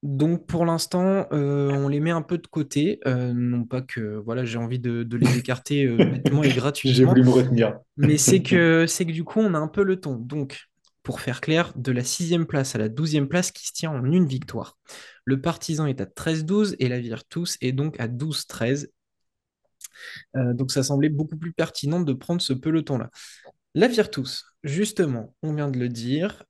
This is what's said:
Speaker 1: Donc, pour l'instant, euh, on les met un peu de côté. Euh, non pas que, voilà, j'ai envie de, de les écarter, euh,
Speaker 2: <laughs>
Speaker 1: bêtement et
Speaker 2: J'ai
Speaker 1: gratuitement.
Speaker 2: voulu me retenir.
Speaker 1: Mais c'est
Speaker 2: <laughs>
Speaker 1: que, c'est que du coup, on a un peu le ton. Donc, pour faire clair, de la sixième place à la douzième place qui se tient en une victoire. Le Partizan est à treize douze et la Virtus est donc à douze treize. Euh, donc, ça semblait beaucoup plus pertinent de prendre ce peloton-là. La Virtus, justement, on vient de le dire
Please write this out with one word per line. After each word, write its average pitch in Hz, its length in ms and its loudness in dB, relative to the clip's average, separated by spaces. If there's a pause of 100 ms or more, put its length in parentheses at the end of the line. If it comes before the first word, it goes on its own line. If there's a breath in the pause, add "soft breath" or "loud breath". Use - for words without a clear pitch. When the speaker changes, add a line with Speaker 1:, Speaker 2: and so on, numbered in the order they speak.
Speaker 1:
Donc, 147 420 0
pour 170 180 0
l'instant, 180 680 0
euh, 143 400 0
on 139 160 0
les 143 100 0
met 160 140 0
un 165 100 -2
peu 170 160 -4
de - 80 -10
côté. 151 600 -2
Euh, 123 280 0
non 123 300 0
pas 127 180 -6
que, 110 420 -8
voilà, 120 200 -4
j'ai 117 140 -6
envie 117 200 -4
de, 117 240 -4
de 117 140 -6
les 127 200 4
écarter, 131 480 -2
euh, 120 120 2
Speaker 2:
<laughs> 127 260 4
Speaker 1:
bêtement 143 220 2
et 139 60 6
Speaker 2:
J'ai 123 100 2
Speaker 1:
gratuitement. 131 480 4
Speaker 2:
voulu 127 160 8
me 123 60 8
retenir. 120 500 4 (160)
Speaker 1:
Mais 147 220 4
c'est 185 240 6
Speaker 2:
<laughs> - 20 -2
Speaker 1:
que, 165 420 6
c'est - 180 -2
que 170 60 -4
du 160 140 -4
coup, 220 160 0
on 208 140 4
a 156 40 2
un 156 100 -2
peu 202 140 -2
le 190 160 2
ton. 151 160 -6
Donc, 135 540 -8 (340)
pour - 180 -8
faire 127 200 -4
clair, 165 360 0
de 131 160 -2
la 123 100 0
sixième 165 440 0
place 135 280 -2
à 120 40 -2
la 110 100 0
douzième 143 400 0
place 180 240 0
qui - 160 -12
se - 40 -12
tient 160 200 -6
en 127 120 -4
une 170 220 4
victoire. 127 500 -8 (480 loud breath)
Le 135 160 0
Partizan 156 460 -4
est 131 140 -2
à 98 60 -4
treize 160 380 -4
douze 202 360 0
et 131 80 0
la 123 100 -2
Virtus 120 640 -8
est 127 100 -2
donc 143 300 -4
à 117 80 -4
douze 131 400 -6
treize. 135 440 -4 (1400 loud breath)
Euh, 123 180 0
donc, 131 200 -4
ça 139 100 0
semblait 143 260 2
beaucoup 156 280 -4
plus 165 160 -8
pertinent 165 480 -4
de 147 120 0
prendre 170 300 -4
ce - 100 -2
peloton-là. 139 580 -2 (640 loud breath)
La 190 100 6
Virtus, 208 600 -2 (180)
justement, 147 760 -2
on 156 120 -4
vient 147 160 -2
de 131 80 -4
le 123 100 -2
dire 123 600 -4